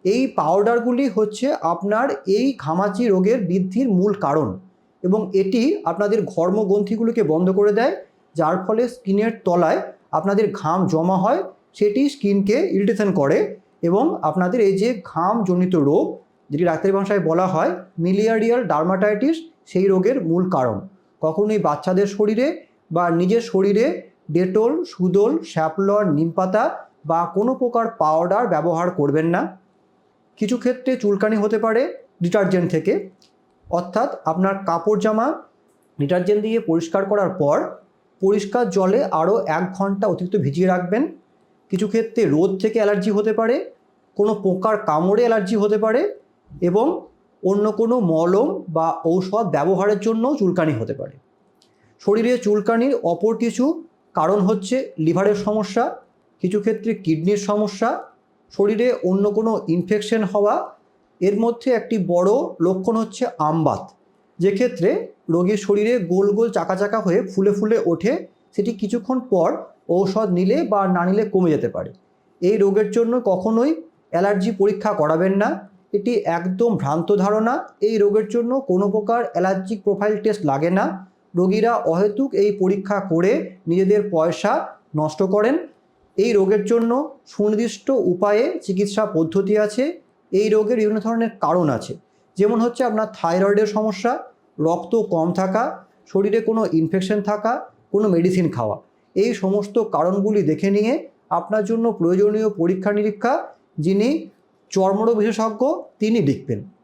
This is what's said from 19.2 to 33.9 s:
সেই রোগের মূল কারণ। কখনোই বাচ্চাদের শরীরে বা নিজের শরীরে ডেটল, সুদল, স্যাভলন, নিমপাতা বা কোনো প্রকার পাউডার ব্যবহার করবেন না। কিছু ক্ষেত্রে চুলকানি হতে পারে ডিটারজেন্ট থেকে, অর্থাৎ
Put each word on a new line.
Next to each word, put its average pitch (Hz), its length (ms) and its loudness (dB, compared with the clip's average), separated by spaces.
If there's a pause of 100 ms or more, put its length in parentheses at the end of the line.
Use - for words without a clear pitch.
সেই 190 220 0
রোগের 190 380 2
মূল 180 240 0
কারণ। 123 320 0 (400)
কখনোই 208 360 0
বাচ্চাদের 180 500 0
শরীরে 214 580 -2 (260)
বা 175 180 0
নিজের 185 320 2
শরীরে 208 680 0 (220)
ডেটল, 214 520 0
সুদল, 202 560 0
স্যাভলন, 190 760 0
নিমপাতা 185 760 -2 (160)
বা 165 280 -2
কোনো 233 220 0
প্রকার 233 320 -2
পাউডার 175 600 2
ব্যবহার 170 440 0
করবেন 156 340 0
না। 180 320 -2 (800)
কিছু 220 200 -2
ক্ষেত্রে 254 380 -2
চুলকানি 214 400 0
হতে 214 220 0
পারে 226 400 0 (260)
ডিটারজেন্ট 180 480 2
থেকে, 190 380 -2 (600)
অর্থাৎ 180 560 -4